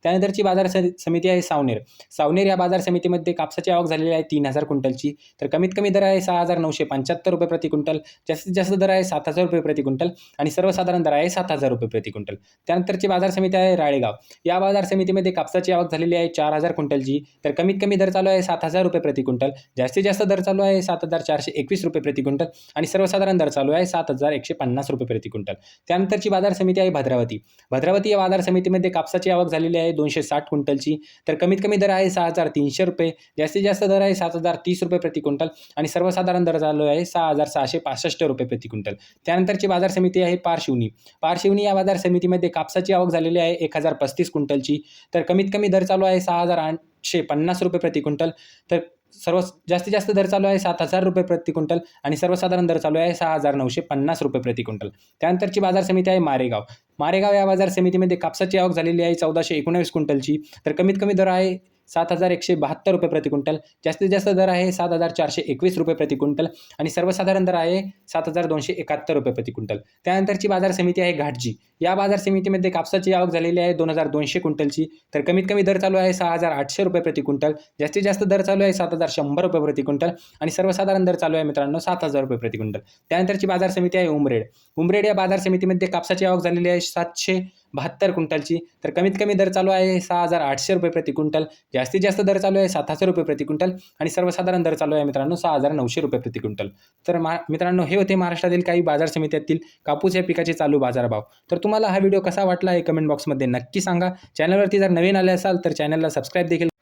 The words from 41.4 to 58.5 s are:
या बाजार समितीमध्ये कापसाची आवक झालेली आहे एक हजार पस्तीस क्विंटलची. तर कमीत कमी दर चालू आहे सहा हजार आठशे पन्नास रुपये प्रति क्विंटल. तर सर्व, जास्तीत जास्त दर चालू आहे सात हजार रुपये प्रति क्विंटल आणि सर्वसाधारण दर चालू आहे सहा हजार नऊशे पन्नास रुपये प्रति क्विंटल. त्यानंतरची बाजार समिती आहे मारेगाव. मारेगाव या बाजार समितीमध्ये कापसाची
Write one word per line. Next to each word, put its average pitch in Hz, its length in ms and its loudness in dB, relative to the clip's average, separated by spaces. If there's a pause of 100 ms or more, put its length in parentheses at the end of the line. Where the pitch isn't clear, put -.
या 202 100 2
बाजार 190 240 2
समितीमध्ये 180 520 0
कापसाची 180 440 -2
आवक 180 180 4
झालेली 165 280 2
आहे 170 140 2
एक 165 240 -4
हजार 160 160 0
पस्तीस - 380 -2
क्विंटलची. 143 500 -2 (320)
तर 170 80 2
कमीत 190 320 0
कमी 208 140 0
दर 190 160 4
चालू 190 220 2
आहे 185 160 2
सहा 175 200 0
हजार 175 160 2
आठशे 160 640 -4
पन्नास 160 420 -2
रुपये 180 160 0
प्रति 160 220 -2
क्विंटल. 147 280 -2 (420)
तर 175 80 2 (340)
सर्व, 175 260 -2 (300)
जास्तीत 180 240 0
जास्त 202 180 -2
दर 196 140 2
चालू 196 220 0
आहे 196 120 2
सात 175 220 -2
हजार 185 220 0
रुपये 185 200 2
प्रति 170 280 -2
क्विंटल 160 280 0 (240)
आणि 147 140 -2
सर्वसाधारण 180 480 0
दर 165 120 2
चालू 156 220 0
आहे 170 140 2
सहा 165 200 -2
हजार 143 220 0
नऊशे 131 260 -2
पन्नास 147 400 -2
रुपये 139 200 -2
प्रति 120 220 -4
क्विंटल. 107 260 -8 (320)
त्यानंतरची 185 380 0
बाजार 190 240 2
समिती 185 260 2
आहे 185 100 4
मारेगाव. 127 420 0 (380)
मारेगाव 190 340 2
या 196 120 4
बाजार 190 240 2
समितीमध्ये 180 480 2
कापसाची 185 400 -2